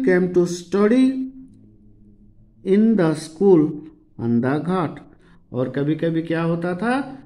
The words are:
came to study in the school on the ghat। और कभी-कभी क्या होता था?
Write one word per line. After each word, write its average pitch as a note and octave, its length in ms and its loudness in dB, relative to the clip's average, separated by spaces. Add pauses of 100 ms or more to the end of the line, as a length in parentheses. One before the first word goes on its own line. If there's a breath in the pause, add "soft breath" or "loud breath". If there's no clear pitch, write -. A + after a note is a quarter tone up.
came F3+ 300 2
to F3 100 4
study G#3 600 2 (1700)
in G#3+ 100 6 (140)
the E3 100 4 (140)
school F#3 420 4 (560)
on A#2 240 0
the C3 80 0 (140)
ghat। F3 320 -4 (540 soft breath)
और B2+ 220 -4
कभी-कभी D#3+ 460 -2
क्या E3 220 -4
होता E3+ 320 -4
था? B3+ 500 -4